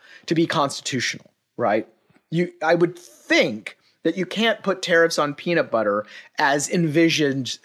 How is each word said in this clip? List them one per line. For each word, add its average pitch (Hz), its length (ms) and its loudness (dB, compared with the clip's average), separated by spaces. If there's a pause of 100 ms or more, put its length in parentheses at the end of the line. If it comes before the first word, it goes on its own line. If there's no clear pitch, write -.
(280)
to 175 60 0
be 165 140 2
constitutional," - 840 -4 (280)
right? 110 280 0 (460)
You, 170 300 -2
I 160 140 2
would 170 220 0
think 160 800 -2 (260)
that 170 120 0
you 190 100 -2
can't 214 380 -2
put 185 180 -2
tariffs 165 380 2
on 147 140 0
peanut 160 360 -4
butter 104 360 0 (320)
as 143 320 0
envisioned, 147 960 0